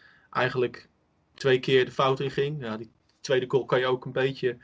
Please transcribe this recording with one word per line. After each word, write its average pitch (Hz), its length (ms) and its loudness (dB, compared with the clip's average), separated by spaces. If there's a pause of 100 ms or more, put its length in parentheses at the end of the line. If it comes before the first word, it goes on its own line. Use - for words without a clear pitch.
(320)
eigenlijk 123 580 -2 (440)
twee 131 260 2
keer 131 260 4
de 127 60 -8
fout 135 280 0
in 135 120 -4
ging. 143 300 -4
Ja, 110 160 -6
die 117 140 -14 (300)
tweede 127 280 0
goal 127 160 2
kan 127 140 2
je 127 80 0
ook 127 180 -2
een 131 60 -10
beetje 131 520 -2